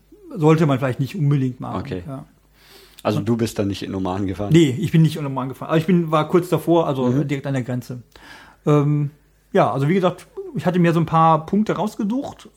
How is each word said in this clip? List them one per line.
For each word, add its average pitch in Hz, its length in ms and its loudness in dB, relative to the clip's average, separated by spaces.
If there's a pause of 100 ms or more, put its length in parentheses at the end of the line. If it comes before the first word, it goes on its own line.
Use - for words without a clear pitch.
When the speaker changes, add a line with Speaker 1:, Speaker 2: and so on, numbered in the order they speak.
(340)
Speaker 1:
sollte 160 320 4
man 139 140 2
vielleicht 127 200 -4
nicht 131 160 -4
unbedingt 131 440 0
machen. 120 220 -8
Speaker 2:
Okay. 92 260 -8
Speaker 1:
Ja. 135 180 -14 (760)
Speaker 2:
Also 107 160 0
Speaker 1:
Und 101 100 -4
Speaker 2:
du 117 80 2
bist 113 220 -4
dann 101 80 0
nicht 101 160 -6
in - 100 -8
Oman 95 320 -4
gefahren? 101 260 -6
Speaker 1:
Nee, 151 280 4
ich - 120 -4
bin 160 120 6
nicht 160 140 2
in 151 80 -8
Oman 135 240 -6
gefahren. 131 200 -12
Aber 160 80 2
ich 160 80 0
bin, 175 240 2
war 156 180 0
kurz 175 220 2
davor, 165 380 2
also 131 180 -2
Speaker 2:
Mhm. 135 220 0
Speaker 1:
direkt 139 180 -6
an 139 80 -4
der 135 80 -2
Grenze. 123 400 -8 (640)
Ähm, 147 460 2 (420)
ja, 156 180 4
also 135 160 -2
wie 170 60 2
gesagt, 180 320 0 (300)
ich 175 100 -4
hatte 180 140 0
mir 170 140 4
so 165 60 2
ein 165 60 0
paar 160 400 4
Punkte 208 280 0
rausgesucht. 214 840 -6